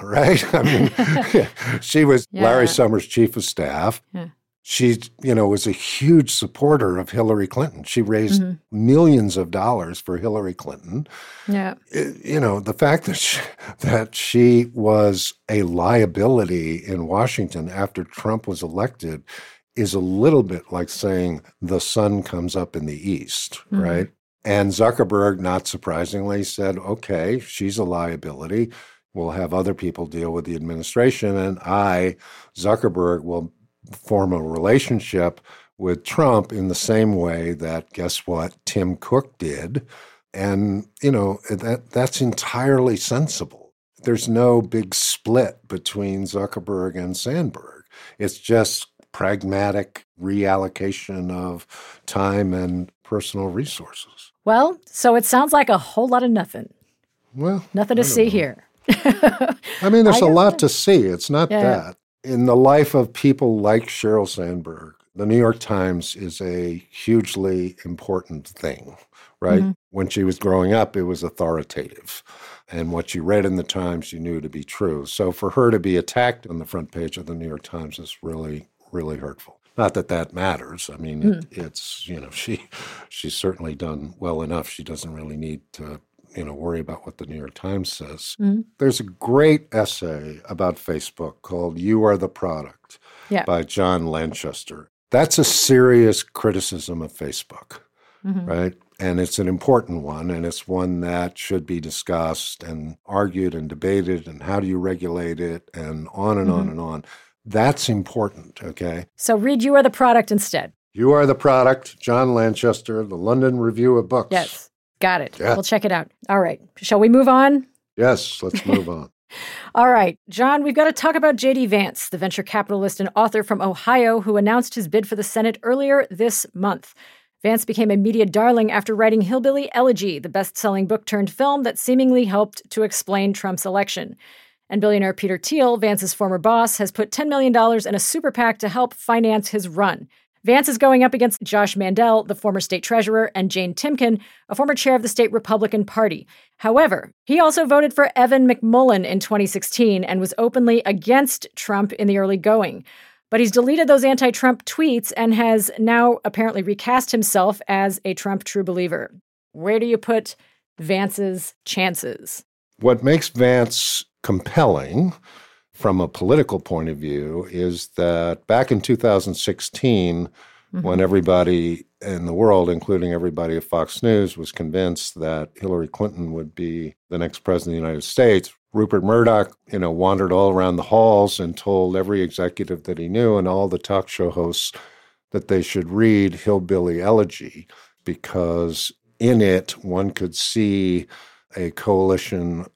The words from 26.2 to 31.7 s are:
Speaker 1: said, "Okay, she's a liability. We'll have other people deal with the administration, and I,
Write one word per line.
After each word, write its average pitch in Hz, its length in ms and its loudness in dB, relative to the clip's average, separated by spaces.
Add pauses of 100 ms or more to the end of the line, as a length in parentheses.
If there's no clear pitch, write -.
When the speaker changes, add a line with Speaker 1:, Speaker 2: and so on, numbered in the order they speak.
Speaker 1:
said, 95 340 -4
"Okay, 101 600 -4
she's 101 400 -6
a 107 40 0
liability. 85 880 -6 (440)
We'll 82 160 -6
have 87 240 -4
other 95 180 0
people 87 320 -8
deal 82 280 -8
with 82 120 -6
the 85 100 -8
administration, 98 800 -2
and 95 260 -4
I, 92 560 0 (380)